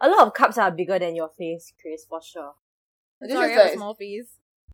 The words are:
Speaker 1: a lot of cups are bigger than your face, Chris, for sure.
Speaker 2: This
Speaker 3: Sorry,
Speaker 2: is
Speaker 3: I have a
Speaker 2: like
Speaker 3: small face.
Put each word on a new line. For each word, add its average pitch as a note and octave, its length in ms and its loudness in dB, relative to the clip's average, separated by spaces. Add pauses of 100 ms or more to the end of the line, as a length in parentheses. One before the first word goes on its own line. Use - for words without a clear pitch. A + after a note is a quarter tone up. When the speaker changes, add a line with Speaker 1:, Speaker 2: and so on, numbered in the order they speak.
Speaker 1:
a C#4+ 80 4
lot F#4 180 8
of - 60 -8
cups C4+ 240 2
are G3 140 2
bigger F3 280 -4
than E3+ 160 -4
your D#3+ 140 -6
face, E3 420 -12 (100)
Chris, D#3 240 -14
for E3 160 -14
sure. D3 320 -18 (680)
Speaker 2:
This A3 100 -10
Speaker 3:
Sorry, - 140 0
Speaker 2:
is - 60 -2
Speaker 3:
I - 20 -4
have A3+ 80 6
a - 80 8
Speaker 2:
like D3 80 -4
Speaker 3:
small G#3 180 -10
face. G3+ 400 -14 (380)